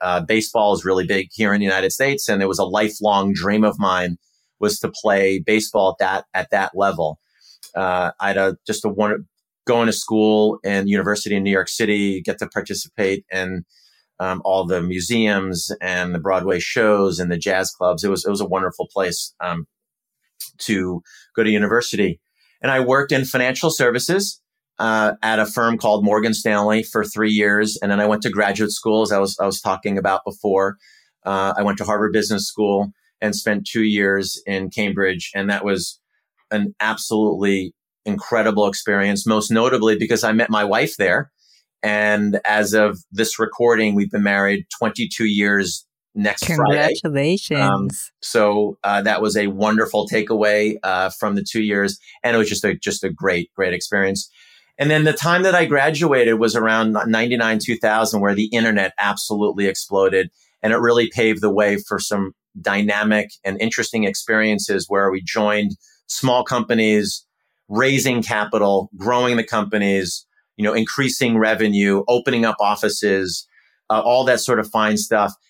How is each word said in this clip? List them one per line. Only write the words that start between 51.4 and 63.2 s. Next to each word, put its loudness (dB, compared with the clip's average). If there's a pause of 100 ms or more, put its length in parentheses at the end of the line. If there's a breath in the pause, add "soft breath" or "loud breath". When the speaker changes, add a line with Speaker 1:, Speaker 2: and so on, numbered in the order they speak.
Speaker 1:
two -2
years. 0 (240 loud breath)
And 0
it 4
was 2
just -4
a, 2
just -6
a -2
great, -2
great 0
experience. -2 (480 soft breath)
And 2
then 2
the 4
time 0
that 4
I 4
graduated 2
was 2
around 2 (100)
ninety-nine, 0
two -2
thousand, 2
where 2
the 0
internet 2
absolutely -2
exploded. 0 (320)
And 2
it 2
really 4
paved 0
the 2
way 2
for -6
some -4 (280)
dynamic 0 (140)